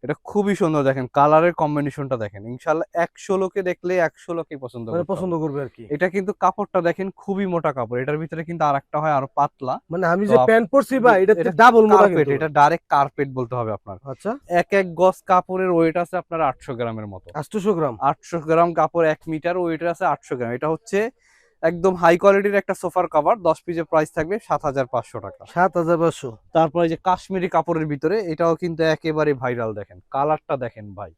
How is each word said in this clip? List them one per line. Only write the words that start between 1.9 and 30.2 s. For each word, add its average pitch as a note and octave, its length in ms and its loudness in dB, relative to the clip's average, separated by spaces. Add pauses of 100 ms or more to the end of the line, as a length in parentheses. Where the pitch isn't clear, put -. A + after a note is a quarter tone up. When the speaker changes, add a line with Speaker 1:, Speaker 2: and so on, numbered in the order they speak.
Speaker 1:
দেখেন। G#2 300 -10
ইনশাআল্লাহ D#3+ 560 -4
একশো - 340 -6
লোকে F#3+ 260 -4
দেখলে F3+ 340 -4
একশো E3+ 360 -2
লোকেই D#3+ 240 -8
পছন্দ A#2+ 320 -12
Speaker 2:
মানে E3+ 140 -4
Speaker 1:
করতে E3+ 80 -6
Speaker 2:
পছন্দ F#3 220 -4
Speaker 1:
হবে। D#3+ 140 -4
Speaker 2:
করবে C#3+ 140 -6
আর B2+ 80 -8
কি। A2+ 200 -20
Speaker 1:
এটা D3+ 200 -2
কিন্তু F#3+ 300 -6
কাপড়টা F#3 420 -2
দেখেন E3+ 300 -4
খুবই G3 340 -6
মোটা E3 280 -2
কাপড়, B2 280 -6
এটার D3 160 -4
ভিতরে D#3+ 280 -10
কিন্তু D#3+ 200 -4
আরেকটা C#3+ 340 -2
হয় D#3 120 -2
আরো C3+ 240 0
পাতলা। C#3 440 -4 (100)
Speaker 2:
মানে F3 180 -2
আমি F3+ 180 0
Speaker 1:
তো G3+ 60 0
Speaker 2:
যে - 60 6
Speaker 1:
আপ-, B2+ 80 6
Speaker 2:
প্যান্ট A3+ 240 2
পরছি C4+ 300 0
ভাই, G#3+ 240 4
এটা G3+ 140 4
Speaker 1:
এটা E3+ 140 0
Speaker 2:
ডাবল A3+ 340 8
মোটা G#3 120 6
Speaker 1:
কার্পেট, F#3+ 200 6
Speaker 2:
কিন্তু। C#3+ 140 2
Speaker 1:
এটা C#3+ 160 -2
ডাইরেক্ট D3+ 420 4
কার্পেট C#3 400 0
বলতে B2+ 260 -6
হবে A2+ 160 -4
আপনার। G2+ 320 -12
Speaker 2:
আচ্ছা। E3 340 -8 (100)
Speaker 1:
এক F3 240 0
এক F#3+ 240 0
গজ F#3 300 2
কাপড়ের F#3 460 0
ওয়েট E3 260 2
আছে F3 200 -4
আপনার E3+ 240 -6
আটশো C#3 340 -4
গ্রামের A2+ 320 -6
মতো। F#2+ 260 -16
Speaker 2:
আটশো F#3+ 400 -4
গ্রাম? C#3+ 280 -2
Speaker 1:
আটশো D3+ 380 -2
গ্রাম E3 340 2
কাপড় D#3+ 380 2
এক D#3 160 -4
মিটার E3 300 -4
ওয়েটের E3+ 300 -4
আছে E3+ 180 -4
আটশো D3 300 -4
গ্রাম। A#2+ 160 -6
এটা B2+ 180 -4
হচ্ছে G3 400 -4 (520)
একদম F3 340 0
হাই F3 220 4
কোয়ালিটির G3+ 380 4
একটা G3 180 0
সোফার F3+ 340 -2
কভার, E3+ 340 0
দশ D#3+ 220 0
পিসের E3 220 -6
প্রাইস D#3 300 0
থাকবে E3+ 320 -4
সাত D3+ 180 -2
হাজার C3+ 220 -2
পাঁচশো A#2+ 320 -6
টাকা। - 340 -16
Speaker 2:
সাত F3+ 240 2
হাজার E3+ 200 2
পাঁচশো। C#3+ 400 -2 (160)
Speaker 1:
তারপরে E3 360 2
যে E3 140 -4
কাশ্মীরি F#3 460 -2
কাপড়ের D#3+ 360 0
ভিতরে, D#3 360 -2
এটাও E3+ 340 0
কিন্তু E3 280 -4
একেবারে D#3 500 0
ভাইরাল A#2+ 400 -4
দেখেন, G2 260 -14 (120)
কালারটা D3+ 460 -2